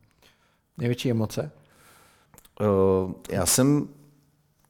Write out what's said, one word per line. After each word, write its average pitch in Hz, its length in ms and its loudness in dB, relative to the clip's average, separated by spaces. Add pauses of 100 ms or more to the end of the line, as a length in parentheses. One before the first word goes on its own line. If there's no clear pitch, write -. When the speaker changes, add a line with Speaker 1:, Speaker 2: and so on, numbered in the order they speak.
(800)
Speaker 1:
Největší 120 320 -4
emoce? 113 400 -4 (1080)
Speaker 2:
Eh, 107 40 0 (640)
já 92 160 -2
jsem 139 420 2 (800)